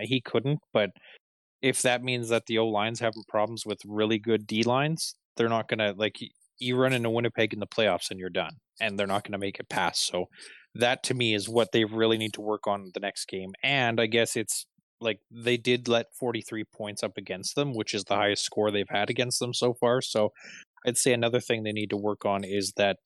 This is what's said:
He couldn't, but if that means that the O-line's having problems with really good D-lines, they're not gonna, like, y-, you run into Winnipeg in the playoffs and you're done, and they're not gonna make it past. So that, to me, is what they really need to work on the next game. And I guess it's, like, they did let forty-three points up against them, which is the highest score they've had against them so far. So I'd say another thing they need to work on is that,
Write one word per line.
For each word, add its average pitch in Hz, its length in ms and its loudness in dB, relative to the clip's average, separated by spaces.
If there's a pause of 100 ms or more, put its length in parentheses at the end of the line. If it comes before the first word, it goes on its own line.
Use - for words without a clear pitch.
He 120 180 0
couldn't, 135 400 0 (100)
but 101 200 2 (720)
if 131 200 0
that 123 200 2
means 123 280 -2
that 113 160 2
the 117 140 0
O-line's 113 420 0
having 110 260 -2
problems 110 380 -2
with 104 200 -6
really 107 340 0
good 107 280 2
D-lines, 123 680 0 (200)
they're 117 140 2
not 113 180 0
gonna, 107 300 0
like, 107 240 0
y-, - 80 -12 (280)
you 123 200 0
run 131 160 6
into 117 160 0
Winnipeg 113 440 0
in 104 60 -6
the 101 80 -6
playoffs 98 440 2
and 95 100 -8
you're 92 80 -6
done, 87 240 -2 (260)
and 104 180 -2
they're 101 80 0
not 98 200 0
gonna 104 120 -6
make 98 220 -6
it 101 80 -14
past. - 400 0
So 90 200 -4 (480)
that, 120 280 2
to - 100 -2
me, 117 200 2
is 101 160 -2
what 113 240 2
they 113 100 4
really 113 340 2
need 110 180 -4
to 107 60 -10
work 107 260 -4
on 101 260 -4
the 98 80 -8
next 98 240 -6
game. 95 260 -8 (100)
And 123 380 2
I 113 60 4
guess 113 320 2
it's, - 280 -4 (360)
like, 110 180 -2 (100)
they 117 280 0
did 123 320 0
let 117 280 0
forty-three 113 460 -4 (100)
points 104 300 -8
up 101 140 -6
against 92 380 -8
them, 143 200 0
which 107 180 -4
is 98 120 -2
the 101 100 0
highest 101 300 2
score 107 260 0
they've 101 180 0
had 104 200 0
against 123 300 -2
them 123 140 -4
so 123 200 2
far. 123 280 2
So 107 300 0 (560)
I'd 120 100 0
say 131 140 4
another 117 300 2
thing 113 220 -2
they 107 100 -2
need 107 160 -2
to 104 80 0
work 104 280 -2
on 98 200 0
is 98 320 -2
that, 98 280 4